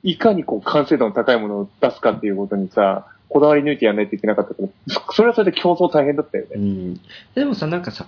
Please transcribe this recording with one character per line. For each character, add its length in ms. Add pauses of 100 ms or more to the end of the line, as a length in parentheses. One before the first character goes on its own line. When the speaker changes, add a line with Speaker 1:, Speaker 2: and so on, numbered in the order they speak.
Speaker 1:
い 140
か 160
に 100
こ 140
う、 40
完 260
成 100
度 80
の 60
高 220
い 60
も 80
の 120
を 100 (100)
出 120
す 100
か 120
っ 60
て 80
い 40
う 60
こ 100
と 80
に 140
さ、 360 (260)
こ 80
だ 80
わ 80
り 80
抜 100
い 40
て 80
や 80
ん 20
な 60
い 80
と 60
い 40
け 80
な 80
か 60
っ 60
た 60
け 80
ど、 80 (180)
そ-、 140 (120)
そ 80
れ 80
は 40
そ 100
れ 80
で 60
競 160
争 180
大 120
変 140
だ 60
っ 60
た 80
よ 80
ね。 100
Speaker 2:
う 40
ん。 420 (320)
で 120
も 100
さ、 100
な 120
ん 40
か 100
さ、 160